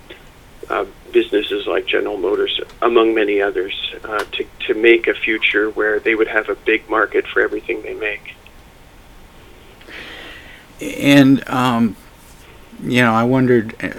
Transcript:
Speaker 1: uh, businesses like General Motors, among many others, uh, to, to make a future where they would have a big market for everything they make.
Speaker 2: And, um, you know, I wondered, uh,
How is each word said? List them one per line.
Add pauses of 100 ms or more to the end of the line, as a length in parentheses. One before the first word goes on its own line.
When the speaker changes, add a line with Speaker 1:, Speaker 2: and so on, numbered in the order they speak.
(680)
Speaker 1:
uh, (260)
businesses
like
General
Motors, (220)
among
many
others, (280)
uh,
to, (220)
to
make
a
future
where
they
would
have
a
big
market
for
everything
they
make. (2500)
Speaker 2:
And,
um, (840)
you
know,
I
wondered,
uh,